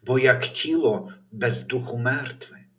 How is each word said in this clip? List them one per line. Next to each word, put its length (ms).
Бо 160
як 300
тіло 640
без 320
духу 340
мертве 680